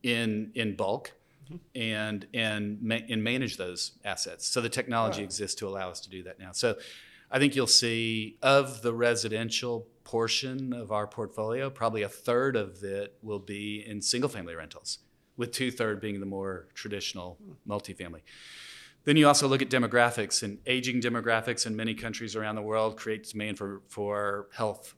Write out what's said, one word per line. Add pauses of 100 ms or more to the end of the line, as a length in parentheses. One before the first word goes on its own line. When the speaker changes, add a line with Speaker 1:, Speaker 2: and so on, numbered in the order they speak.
Speaker 1:
in,
in
bulk (320)
Speaker 2:
Mm-hmm.
Speaker 1:
and,
and
ma-, (100)
and
manage
those (100)
assets.
So
the
technology
Speaker 2:
Right.
Speaker 1:
exists
to
allow
us
to
do
that
now.
So (540)
I
think
you'll
see,
of
the
residential (160)
portion
of
our
portfolio,
probably
a
third
of
it
will
be
in
single-family
rentals, (380)
with
two-third
being
the
more
traditional
Speaker 2:
Hmm.
Speaker 1:
multifamily. (840)
Then
you
also
look
at
demographics,
and
aging
demographics
in
many
countries
around
the
world
creates
demand
for,
for
health